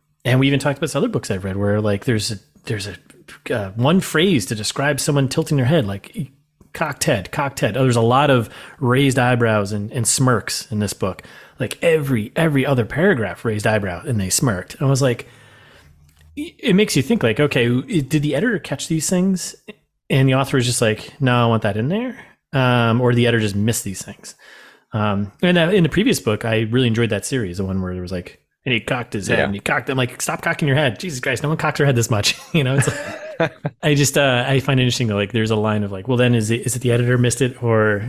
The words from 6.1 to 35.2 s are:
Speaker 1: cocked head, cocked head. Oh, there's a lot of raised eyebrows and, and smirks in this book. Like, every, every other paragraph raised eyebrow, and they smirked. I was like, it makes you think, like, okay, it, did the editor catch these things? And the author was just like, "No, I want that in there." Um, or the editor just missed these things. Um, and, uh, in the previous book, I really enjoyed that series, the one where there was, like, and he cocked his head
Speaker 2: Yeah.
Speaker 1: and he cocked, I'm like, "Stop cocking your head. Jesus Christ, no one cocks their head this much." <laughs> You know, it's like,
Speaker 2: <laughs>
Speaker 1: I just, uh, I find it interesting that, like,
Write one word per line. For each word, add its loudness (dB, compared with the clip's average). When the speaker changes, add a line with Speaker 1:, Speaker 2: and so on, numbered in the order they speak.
Speaker 1:
cocked -6
head, 0
cocked -4
head. -2
Oh, 2
there's 4
a 4
lot 4
of 2
raised 2
eyebrows 2
and, -6
and -2
smirks 0
in -2
this -2
book. -6
Like, -4
every, 0
every 2
other 2
paragraph 0
raised -2
eyebrow, -2
and -2
they -2
smirked. -2
I 0
was 2
like, -2
it -2
makes 2
you 2
think, 0
like, 2
okay, 2
it, 0
did 0
the -2
editor 0
catch -8
these -2
things? -2
And 4
the 4
author 0
was 2
just -2
like, -2
"No, 4
I 4
want 2
that 0
in -2
there." -4
Um, 2
or 4
the 4
editor 2
just -2
missed 0
these -10
things. -18
Um, -2
and, 4
uh, 2
in 4
the 4
previous 0
book, -2
I 2
really 2
enjoyed 2
that -4
series, -4
the -2
one -2
where -4
there -6
was, -8
like, -10
and 0
he 2
cocked -6
his -6
head 0
Speaker 2:
Yeah. 2
Speaker 1:
and -2
he -8
cocked, -4
I'm -2
like, -4
"Stop -6
cocking -2
your 2
head. 0
Jesus -8
Christ, -2
no -2
one -2
cocks -2
their 2
head 4
this 0
much." 0
<laughs> -20
You 2
know, -2
it's 2
like, -2
Speaker 2:
<laughs> -20
Speaker 1:
I 2
just, 0
uh, 2
I 2
find 0
it 4
interesting 0
that, 0
like, -2